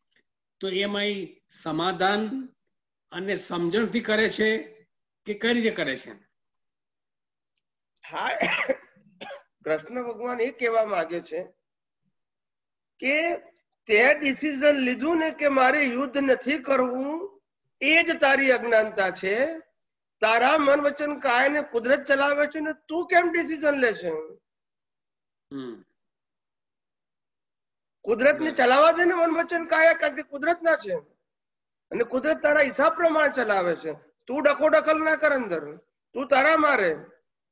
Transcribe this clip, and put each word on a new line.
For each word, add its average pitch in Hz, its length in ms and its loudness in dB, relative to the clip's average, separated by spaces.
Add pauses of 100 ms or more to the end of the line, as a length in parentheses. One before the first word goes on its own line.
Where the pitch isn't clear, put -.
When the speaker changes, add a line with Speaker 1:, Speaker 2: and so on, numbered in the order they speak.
(600)
Speaker 1:
તો 190 80 -8
એમાં 202 360 -4
ઈ 196 460 -8
સમાધાન 190 960 -4 (640)
અને 190 260 -6
સમજણથી 180 640 -2
કરે 214 280 0
છે 220 300 0 (640)
કે 214 100 -8
કઈ 220 180 -2
રીતે 226 180 0
કરે 151 260 -4
છે? - 340 -18 (1800)
Speaker 2:
હા, - 180 -6 (1400)
કૃષ્ણ 156 380 -4
ભગવાન 240 380 -8
એ 247 100 -2
કહેવા 226 340 0
માંગે 170 360 -4
છે 170 240 -10 (1500)
કે 311 380 -2 (500)
તે 226 280 4
decision 294 600 0
લીધું 254 420 -2
ને 320 120 -2
કે 302 180 -2
મારે 269 340 4
યુદ્ધ 262 360 -2
નથી 269 400 0
કરવું, 269 840 -4 (380)
એ 311 220 4
જ 330 180 -4
તારી 269 300 4
અજ્ઞાનતા 220 600 2
છે. 226 480 -4 (640)
તારા 233 380 4
મન, 285 220 4
વચન, 294 380 -2
કાય 262 300 2
ને 294 140 -2
કુદરત 262 440 -2
ચલાવે 285 400 2
છે 302 140 -8
ને 311 120 -4
તું 320 340 -8
કેમ 349 240 2
decision 311 440 -2
લે 254 180 2
છે? 180 180 -8 (1400)
Speaker 1:
હમ. 120 320 -14 (2250)
Speaker 2:
કુદરતને 247 380 2
Speaker 1:
બરાબર. 311 160 -4
Speaker 2:
ચલાવવા 277 380 6
દે 339 120 0
ને 349 100 2
મન, 339 160 2
વચન, 339 340 -2
કાયા, 320 280 4
કારણ 311 240 -4
કે 302 60 -8
કુદરત 311 400 -4
ના 330 140 2
છે 196 180 -6 (960)
અને 214 140 -2
કુદરત 262 380 -2
તારા 302 180 4
હિસાબ 294 360 2
પ્રમાણે 311 320 2
ચલાવે 196 480 0
છે. 160 160 -8 (340)
તું 277 160 -4
ડખો 294 260 4
ડખલ 311 360 4
ના 311 120 2
કર 302 160 2
અંદર, 170 440 -4 (360)
તું 262 160 -6
તારા 277 280 4
મારે. 247 400 2 (560)